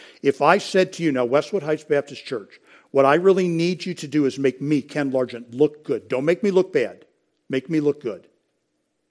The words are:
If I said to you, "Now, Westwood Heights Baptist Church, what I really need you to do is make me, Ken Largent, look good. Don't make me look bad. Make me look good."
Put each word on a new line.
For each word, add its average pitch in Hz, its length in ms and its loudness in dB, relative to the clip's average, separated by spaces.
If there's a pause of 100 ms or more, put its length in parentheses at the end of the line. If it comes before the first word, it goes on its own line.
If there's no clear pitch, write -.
(220)
If 139 200 0
I 160 160 6
said 185 360 0
to 170 100 -6
you, 156 100 0
"Now, 127 100 0
Westwood 143 400 0
Heights 156 220 -4
Baptist 139 400 -4
Church, 104 340 -12 (320)
what 139 140 4
I 139 100 6
really 185 320 2
need 170 380 -2
you 185 80 -6
to 160 140 -12
do 143 180 0
is 127 120 -2
make 135 220 0
me, 143 220 -2
Ken 143 300 -6
Largent, 120 420 -4
look 147 320 0
good. 123 240 -6
Don't 127 160 -2
make 170 180 0
me 202 80 0
look 185 220 2
bad. 107 320 -4 (420)
Make 131 220 -4
me 160 100 -2
look 143 220 -2
good." 101 260 -10 (840)